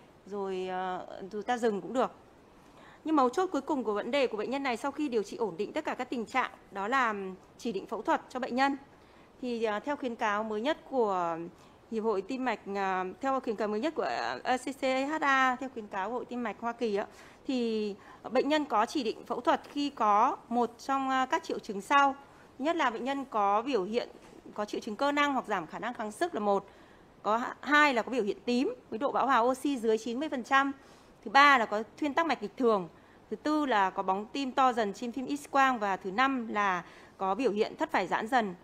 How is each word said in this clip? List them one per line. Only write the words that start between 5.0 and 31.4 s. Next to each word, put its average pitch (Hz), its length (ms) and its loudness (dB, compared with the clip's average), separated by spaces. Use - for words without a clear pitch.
điều 226 140 0
trị - 140 -8
ổn 196 200 -2
định 202 160 -4
tất 311 120 -4
cả 262 100 -4
các 254 160 -6
tình 233 160 -4
trạng 262 240 -2
đó 202 180 -6
là 247 260 2
chỉ 233 140 -4
định 190 140 -6
phẫu 220 160 -6
thuật 302 260 2
cho 247 120 -8
bệnh 240 160 -4
nhân. 277 200 2
Thì, 233 220 -2
ờ, 208 160 0
theo 294 160 -4
khuyến 240 200 -6
cáo 214 280 0
mới 214 160 -4
nhất 302 180 0
của 185 480 0
Hiệp 220 140 -4
hội 202 180 0
Tim 262 220 -4
mạch, 220 160 -2
ờ, 190 280 0
theo 269 200 0
khuyến 226 160 -4
cáo 214 120 -2
mới 214 120 -2
nhất 311 140 -2
của, 214 80 -2
ờ, 123 420 -2
A 254 120 0
C 247 40 -2
C - 20 -14
H 269 380 0
A, 262 400 4
theo 269 80 -6
khuyến 220 180 -10
cáo 202 240 -4
Hội 240 140 -6
Tim 247 180 -8
mạch 208 180 -6
Hoa 233 120 -4
Kỳ 233 240 -2
á, 208 100 -2
thì 220 480 0
bệnh 254 180 2
nhân 302 160 2
có 220 220 2
chỉ 285 160 -2
định - 240 -4
phẫu 240 140 -6
thuật - 280 2
khi 285 220 -4
có 226 460 4
một 233 300 0
trong, 269 320 -2
ờ, 262 200 0
các - 140 0
triệu - 140 -4
chứng 202 220 -8
sau. 277 340 6
Nhất 320 180 0
là 277 140 2
bệnh 220 140 -4
nhân 269 200 -2
có 208 380 2
biểu 233 220 0
hiện, 214 240 -2
có 208 100 -4
triệu - 160 -6
chứng 208 160 -8
cơ 285 160 2
năng 285 200 2
hoặc 240 160 -2
giảm 190 180 -2
khả 185 120 -10
năng 226 160 -6
kháng 214 180 -6
sức 339 220 -2
là 226 60 -4
một. 202 260 2
Có 208 140 2
h-, 254 240 -4
hai 294 340 6
là 220 80 2
có 214 100 -4
biểu 240 120 0
hiện 202 200 -2
tím 262 300 2
với 220 80 -6
độ 269 140 0
bão 214 140 2
hòa 262 120 4
oxy 262 400 2
dưới 220 200 2
chín 233 220 -4
mươi 311 80 -2
phần 254 160 -6
trăm. 277 280 4
Thứ 214 60 -10
ba 277 280 10